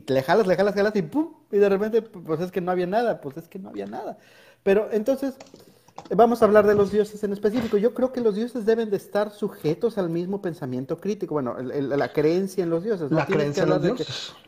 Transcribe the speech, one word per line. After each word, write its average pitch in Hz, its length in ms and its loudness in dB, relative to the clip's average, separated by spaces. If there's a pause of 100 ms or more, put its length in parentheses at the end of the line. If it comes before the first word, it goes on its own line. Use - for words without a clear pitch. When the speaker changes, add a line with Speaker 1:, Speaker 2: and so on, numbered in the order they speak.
Speaker 1:
y 135 60 -2
le 131 100 2
jalas, 185 240 2
le 180 80 4
jalas, 196 200 2
jalas, 208 220 0
y 190 60 2
pum, 285 300 -4 (180)
y 214 60 -2
de 202 120 6
repente, 214 340 0
pues 165 380 -6
es 180 120 -6
que 196 80 -4
no 175 100 -2
había 180 160 0
nada, 208 360 -2
pues 143 160 -12
es 170 100 -16
que - 100 -16
no 196 120 -14
había 202 160 -10
nada. 214 320 -12 (460)
Pero 196 280 2
entonces, 262 420 -2 (800)
vamos 226 280 6
a - 20 8
hablar 208 220 8
de 208 80 6
los 202 180 4
dioses 208 320 -2
en 202 80 -4
específico. 214 460 0
Yo 233 160 2
creo 254 180 0
que 254 80 -4
los 226 140 2
dioses 226 320 -4
deben 226 240 2
de 196 80 0
estar 208 320 -2
sujetos 202 640 -4
al 180 140 -2
mismo 180 320 -4
pensamiento 143 580 -6
crítico. 196 320 -6
Bueno, 127 260 -2
el, 127 120 -8
el, 135 180 -4
la 131 240 0
creencia 180 520 0
en 170 40 -2
los 165 160 -2
dioses, 180 260 -4
¿no? 156 60 2
Speaker 2:
La 156 80 2
Speaker 1:
Tienes 151 220 0
que 143 80 -2
Speaker 2:
creencia 185 80 0
en 160 80 2
los - 60 4
Speaker 1:
hablar 170 160 2
de 254 40 -4
que, 156 80 -6
Speaker 2:
dioses. - 300 -10 (140)